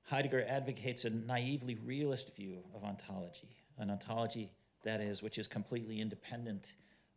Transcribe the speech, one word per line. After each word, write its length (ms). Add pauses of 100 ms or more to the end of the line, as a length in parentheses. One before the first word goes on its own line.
Heidegger 440
advocates 580
a 40
naively 680
realist 600
view 280 (120)
of 80
ontology, 760 (220)
an 100
ontology, 640 (320)
that 180
is, 220
which 160
is 80
completely 520
independent 760 (420)